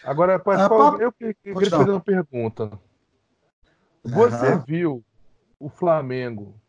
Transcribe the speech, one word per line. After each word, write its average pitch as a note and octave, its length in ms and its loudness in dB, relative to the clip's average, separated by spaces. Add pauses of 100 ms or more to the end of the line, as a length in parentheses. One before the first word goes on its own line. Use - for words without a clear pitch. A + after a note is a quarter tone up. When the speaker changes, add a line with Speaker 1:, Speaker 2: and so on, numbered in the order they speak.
Speaker 1:
Agora, E3+ 320 0
Speaker 2:
Ah, F3+ 40 -2
Speaker 1:
Pascoal, G3 380 2 (140)
Speaker 2:
Pablo, C#4+ 100 -4
Speaker 1:
eu A#3+ 120 -2
que, A3+ 220 -10
que G3 180 -16
Speaker 2:
pois F#3+ 100 -8
Speaker 1:
queria G#3 80 0
Speaker 2:
não. E3+ 80 2
Speaker 1:
fazer G3 120 4
uma F#3+ 100 -2
pergunta. A#2+ 680 -4 (1300)
Você G#3+ 440 2
Speaker 2:
Aham. F3 200 0
Speaker 1:
viu D3+ 380 -4 (520)
o D3 120 -14
Flamengo B2+ 840 -4 (160)